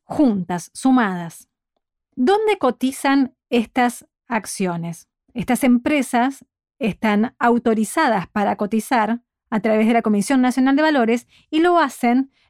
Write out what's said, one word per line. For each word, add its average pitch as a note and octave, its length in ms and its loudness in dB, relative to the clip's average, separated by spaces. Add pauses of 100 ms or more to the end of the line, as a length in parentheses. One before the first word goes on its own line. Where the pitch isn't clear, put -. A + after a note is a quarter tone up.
juntas, G3 680 -2
sumadas. G3 760 0 (640)
¿Dónde G4+ 440 2
cotizan C4 760 0 (140)
estas A#3+ 580 -2 (220)
acciones? E3+ 800 -6 (240)
Estas A#3+ 320 -4
empresas B3+ 800 0 (340)
están G#3+ 600 -2
autorizadas A#3 880 0
para G#3 280 -2
cotizar A3 680 -2 (260)
a A3 120 -4
través G#3+ 260 2
de A#3+ 80 4
la A#3 80 2
Comisión A3 400 0
Nacional C4 340 2
de D4+ 60 2
Valores B3 440 0 (240)
y D#4 100 0
lo F4 180 4
hacen C4 520 0 (200)